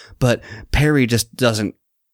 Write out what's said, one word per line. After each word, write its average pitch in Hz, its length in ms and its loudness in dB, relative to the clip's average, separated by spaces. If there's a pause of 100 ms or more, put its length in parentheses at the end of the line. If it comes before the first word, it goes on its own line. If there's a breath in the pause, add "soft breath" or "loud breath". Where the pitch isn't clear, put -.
(200 loud breath)
But 120 220 0 (300 loud breath)
Perry 143 340 2
just 113 300 -2
doesn't 107 400 0 (380)